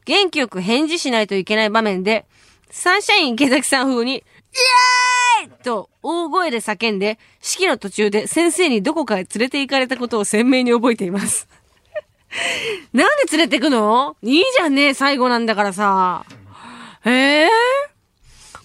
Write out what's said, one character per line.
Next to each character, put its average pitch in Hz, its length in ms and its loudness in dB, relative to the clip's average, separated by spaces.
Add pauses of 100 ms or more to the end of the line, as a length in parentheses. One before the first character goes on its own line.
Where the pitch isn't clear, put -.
元 359 260 2
気 302 80 -4
よ 254 80 0
く 185 120 -10
返 233 280 0
事 330 120 -4
し 277 120 -4
な 226 100 2
い 214 60 -2
と 202 80 -4
い 190 100 -2
け 214 100 -2
な 220 80 2
い 214 60 0
場 220 120 2
面 190 220 -2
で、 214 220 -2 (440)
サ - 280 0
ン 415 40 -2
シ 415 100 -2
ャ 415 60 4
イ 320 120 2
ン 240 40 -2
池 269 140 2
崎 254 200 0
さ 262 160 0
ん 269 40 0
風 247 180 0
に、 262 120 -4
「イ - 40 -16 (1200)
エ - 20 -18
ー - 20 -18
イ！」 - 40 -20 (120)
と 226 260 -6 (120)
大 339 280 -4
声 349 220 0
で 233 60 -2
叫 220 340 -4
ん 196 80 -2
で、 214 200 -2 (220)
式 - 260 -2
の 285 100 0
途 202 120 -12
中 208 200 0
で 202 180 -2
先 330 240 0
生 349 180 2
に 226 120 0
ど 247 120 0
こ 311 120 -4
か 220 100 -2
へ - 40 0
連 185 80 -8 (100)
れ 247 120 -2
て 285 120 -4
行 262 80 -6
か 277 100 0
れ 254 80 0
た 254 100 -6
こ 240 100 -6
と 226 120 -2
を 202 60 -2
鮮 226 240 2
明 254 140 4
に 247 80 2
覚 240 200 2
え 233 40 0
て 202 100 -6
い 175 60 -4
ま 196 100 -4
す。 - 260 -6 (760)
<laughs> - 720 -8
な 269 120 4
ん - 20 4 (180)
で 359 120 -2
連 330 80 4
れ - 20 2
て 269 120 0
く 277 100 0
の？ 247 520 2
い 262 200 2
い - 20 2 (140)
じ 539 40 4
ゃ 339 60 0
ん 277 80 0
ね、 285 180 2
最 277 240 0
後 247 120 0
な 240 80 0
ん 233 80 -2
だ 226 100 0
か 208 80 0
ら 196 100 -2
さ。 190 520 0 (800)
え 277 400 4
ー？ - 20 6 (1160)